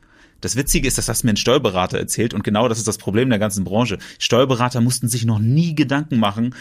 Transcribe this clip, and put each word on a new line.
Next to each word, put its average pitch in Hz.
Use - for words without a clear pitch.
Das -
Witzige 143
ist, -
dass 113
das -
mir 117
ein 101
Steuerberater 107
erzählt -
und 104
genau 107
das 113
ist 113
das 101
Problem 120
der 107
ganzen 101
Branche. 104
Steuerberater 123
mussten 127
sich 113
noch 113
nie 151
Gedanken 143
machen, 110